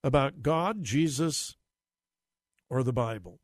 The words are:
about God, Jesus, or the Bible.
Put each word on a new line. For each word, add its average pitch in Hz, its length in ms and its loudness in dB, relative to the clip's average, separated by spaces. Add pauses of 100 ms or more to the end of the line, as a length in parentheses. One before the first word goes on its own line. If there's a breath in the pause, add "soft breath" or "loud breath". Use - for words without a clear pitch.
about 139 380 2
God, 170 420 0
Jesus, 147 720 0 (1120)
or 127 120 0
the 123 120 0
Bible. 113 500 -4